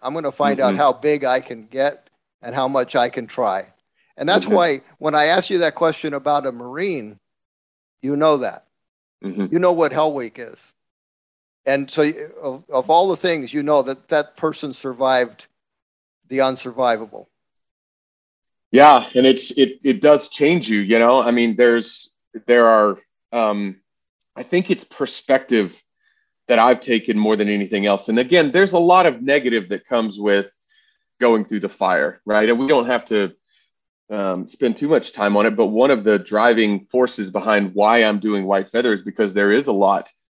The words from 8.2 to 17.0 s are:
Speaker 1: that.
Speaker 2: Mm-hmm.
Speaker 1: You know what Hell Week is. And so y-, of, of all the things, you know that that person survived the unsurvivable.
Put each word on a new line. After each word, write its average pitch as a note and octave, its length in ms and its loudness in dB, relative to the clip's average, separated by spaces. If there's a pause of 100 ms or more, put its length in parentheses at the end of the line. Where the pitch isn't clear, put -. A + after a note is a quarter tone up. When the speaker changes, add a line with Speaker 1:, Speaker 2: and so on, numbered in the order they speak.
Speaker 1:
that. A#2+ 280 -8 (580)
Speaker 2:
Mm-hmm. G2 280 -6
Speaker 1:
You E3 80 0
know F3+ 140 2
what D#3+ 200 0
Hell D#3 180 0
Week B2+ 280 -10
is. - 340 -20 (920)
And C3+ 240 -2
so D#3+ 120 -2
y-, D3+ 120 0 (280)
of, C3+ 280 -10
of C3 200 -2
all E3+ 200 4
the F3 60 -2
things, D#3+ 380 -4
you C#3+ 100 -4
know D3 200 2
that C3 260 -12
that D3 260 -2
person D3+ 380 -6
survived B2+ 720 -4 (800)
the C3 120 -4
unsurvivable. B2 880 -4 (1400)